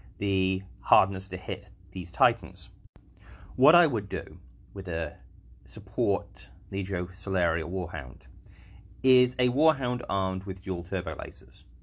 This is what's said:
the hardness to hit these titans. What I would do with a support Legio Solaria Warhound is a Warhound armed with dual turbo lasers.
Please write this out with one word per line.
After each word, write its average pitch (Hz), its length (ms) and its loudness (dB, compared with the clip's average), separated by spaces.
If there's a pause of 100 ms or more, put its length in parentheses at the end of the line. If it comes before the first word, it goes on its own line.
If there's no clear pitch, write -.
(180)
the 95 440 2 (180)
hardness 98 480 4
to 92 80 -6
hit - 300 -8 (260)
these 87 200 -6
titans. - 580 0 (840)
What 143 180 8
I 170 120 6
would 110 220 -2
do - 300 -6 (360)
with 92 140 -8
a 82 280 -4 (480)
support - 840 -2 (240)
Legio 92 440 -2
Solaria 85 480 0
Warhound 80 580 -6 (800)
is 127 360 4
a 127 100 2
Warhound 135 600 2
armed 95 360 0
with 92 180 -8
dual 90 200 -2
turbo 85 320 -4
lasers. - 500 -12 (180)